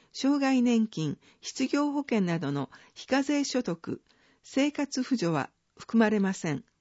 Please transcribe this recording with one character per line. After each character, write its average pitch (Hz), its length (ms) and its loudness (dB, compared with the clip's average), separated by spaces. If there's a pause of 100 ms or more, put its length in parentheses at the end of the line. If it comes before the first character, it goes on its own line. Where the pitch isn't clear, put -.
(120)
障 277 300 0
害 269 200 4
年 233 260 4
金、 156 300 -4 (240)
失 - 260 -4
業 294 260 0
保 294 60 -2
険 233 220 0
な 170 180 0
ど 143 120 -2
の 143 180 -4 (260)
非 - 120 -18
課 269 160 2
税 285 220 0
所 247 180 -2
得、 - 380 -6 (420)
生 285 280 0
活 277 300 -6
扶 254 140 -2
助 175 120 -2
は 156 220 -2 (280)
含 - 220 0
ま 214 100 6
れ 214 100 2
ま 190 140 0
せ 170 180 -4
ん。 - 140 -6 (160)